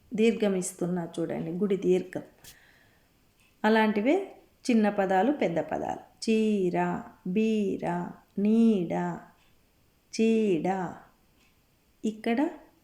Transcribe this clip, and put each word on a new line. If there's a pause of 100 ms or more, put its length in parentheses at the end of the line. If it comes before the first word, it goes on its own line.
(140)
దీర్ఘం
ఇస్తున్నా (120)
చూడండి,
గుడి
దీర్ఘం. (1400)
అలాంటివే (340)
చిన్న
పదాలు,
పెద్ద
పదాలు.
చీర, (240)
బీర, (280)
నీడ, (1300)
చీడ. (1120)
ఇక్కడ (340)